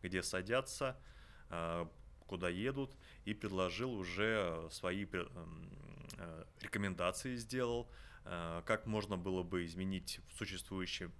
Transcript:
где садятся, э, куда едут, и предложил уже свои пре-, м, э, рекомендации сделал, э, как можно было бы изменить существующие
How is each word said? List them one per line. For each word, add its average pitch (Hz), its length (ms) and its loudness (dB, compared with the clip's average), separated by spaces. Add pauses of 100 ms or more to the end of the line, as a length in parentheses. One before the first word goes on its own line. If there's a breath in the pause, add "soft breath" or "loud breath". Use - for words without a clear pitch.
где 90 200 2
садятся, 123 720 0 (520 loud breath)
э, 85 380 0 (400)
куда 90 220 0
едут, 131 480 0 (280 loud breath)
и 104 80 0
предложил 95 600 2
уже 90 760 2
свои 95 360 0
пре-, 87 280 -2
м, 82 360 -10 (480)
э, 82 260 -8 (160)
рекомендации 98 760 4
сделал, 120 520 4 (360 loud breath)
э, 85 420 -2
как 110 200 4
можно 104 300 2
было 92 280 2
бы 87 200 2
изменить 92 560 -2 (160)
существующие 92 840 -2